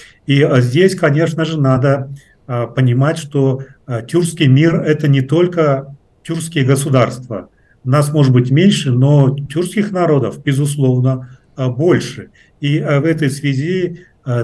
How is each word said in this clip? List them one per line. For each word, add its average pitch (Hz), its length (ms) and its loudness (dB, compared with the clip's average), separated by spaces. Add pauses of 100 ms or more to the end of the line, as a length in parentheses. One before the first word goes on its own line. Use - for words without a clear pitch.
(280)
И, 139 140 4
э, 143 200 4
здесь, 170 320 2
конечно 165 520 0
же, 160 140 -4
надо, 135 540 0 (340)
э, 120 200 -6
понимать, 131 500 0
что, 135 460 -2 (240)
э, 117 180 -6
тюркский 170 420 0
мир — 151 280 4 (100)
это 151 220 0
не 139 140 4
только 156 760 0 (260)
тюркские 165 440 -4
государства. 127 840 0 (340)
Нас 143 300 0
может 135 200 2
быть 127 180 2
меньше, 156 400 2
но 139 440 4
тюркских 202 560 -4
народов, 151 520 -2
безусловно, 131 840 0 (280)
э, 131 120 -4
больше. 131 600 -2 (300)
И, 147 200 -2
э, 147 200 0
в 143 60 -2
этой 156 240 0
связи, 170 720 -4 (240)
э, 120 180 -2